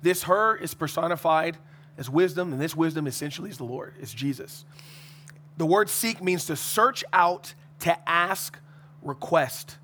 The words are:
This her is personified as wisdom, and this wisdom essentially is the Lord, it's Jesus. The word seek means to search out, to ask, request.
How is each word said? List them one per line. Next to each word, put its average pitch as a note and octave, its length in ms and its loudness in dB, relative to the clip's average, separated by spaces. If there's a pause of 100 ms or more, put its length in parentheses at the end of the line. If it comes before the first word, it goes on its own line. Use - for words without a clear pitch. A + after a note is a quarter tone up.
This F3 220 2
her G#3+ 320 4
is - 180 -8
personified E3 840 0 (400)
as B2+ 120 -10
wisdom, E3+ 440 2
and C3 80 -2
this D#3+ 140 -4
wisdom D#3 320 0
essentially C#3+ 420 -8
is - 80 -14
the - 80 -10
Lord, B2 340 -10
it's A2 140 -14
Jesus. C3 520 -6 (920)
The E3 80 0
word G3+ 240 6
seek A3 320 -2
means F3+ 240 0
to D#3 100 -2
search - 480 2 (100)
out, F3+ 400 2 (260)
to E3+ 300 0
ask, F3 480 0 (440)
request. - 840 -2